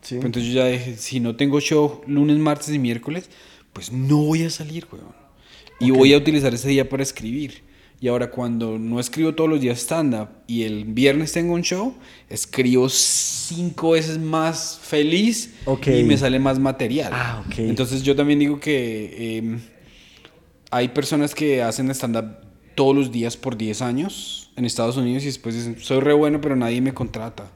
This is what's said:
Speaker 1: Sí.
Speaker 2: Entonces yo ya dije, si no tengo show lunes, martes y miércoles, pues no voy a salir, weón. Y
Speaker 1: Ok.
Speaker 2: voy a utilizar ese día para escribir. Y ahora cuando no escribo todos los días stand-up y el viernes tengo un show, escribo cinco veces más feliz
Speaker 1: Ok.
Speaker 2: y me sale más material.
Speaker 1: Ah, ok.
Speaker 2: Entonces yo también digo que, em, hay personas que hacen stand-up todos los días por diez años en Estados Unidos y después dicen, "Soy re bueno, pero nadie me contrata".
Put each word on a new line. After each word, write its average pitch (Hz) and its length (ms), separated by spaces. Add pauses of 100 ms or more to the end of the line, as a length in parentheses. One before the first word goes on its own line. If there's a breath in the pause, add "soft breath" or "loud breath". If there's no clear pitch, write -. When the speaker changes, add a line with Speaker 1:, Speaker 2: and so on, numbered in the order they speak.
Speaker 1:
Sí. - 140
Speaker 2:
Entonces 123 300
yo 120 80 (100)
ya 127 40
dije, 123 300
si 127 220
no 117 160
tengo 143 240
show 147 480
lunes, 147 300
martes 151 320
y 151 100
miércoles, 127 500 (440 loud breath)
pues 82 180
no 135 260
voy 156 260
a 165 60
salir, 156 420
weón. 87 220 (680 loud breath)
Y 123 120
Speaker 1:
Ok. 131 60
Speaker 2:
voy 135 160
a 143 40
utilizar 143 360
ese 120 160
día 135 200
para 135 140
escribir. 131 600 (380 soft breath)
Y 123 60
ahora 120 240
cuando 117 480
no 113 200
escribo 156 360
todos 160 140
los 156 100
días 120 200
stand-up 127 500 (180)
y 117 160
el 107 220
viernes 139 480
tengo 170 200
un 170 100
show, 208 300 (360 loud breath)
escribo 127 600
cinco - 1000
veces 160 260
más 160 640
feliz 170 720 (120)
Speaker 1:
Ok. 135 220
Speaker 2:
y 123 160
me 139 140
sale 131 220
más 135 200
material. 135 540
Speaker 1:
Ah, 120 320
ok. 98 140
Speaker 2:
Entonces 120 440
yo 139 120
también 147 240
digo 143 200
que, 113 760
em, 113 220 (1120 loud breath)
hay 123 180
personas 147 460
que 143 260
hacen 120 300
stand-up 113 460 (380)
todos 135 200
los 135 160
días 117 240
por 120 220
diez 107 240
años 131 720
en 123 100
Estados 117 320
Unidos 127 260
y 147 40
después 117 280
dicen, 117 260
"Soy 131 180
re 147 140
bueno, 147 260
pero 143 160
nadie 120 240
me 131 140
contrata". 131 640